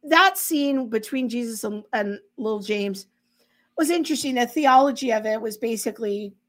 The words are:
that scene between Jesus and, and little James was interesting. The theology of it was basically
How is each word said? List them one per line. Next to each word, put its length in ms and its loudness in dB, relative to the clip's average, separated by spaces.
that 340 6
scene 520 0
between 400 -2
Jesus 340 -6
and, 200 -6
and 260 -2
little 220 -4
James 480 -4
was 120 2
interesting. 460 -2
The 120 2
theology 680 4
of 120 -2
it 160 0
was 160 -6
basically 760 -4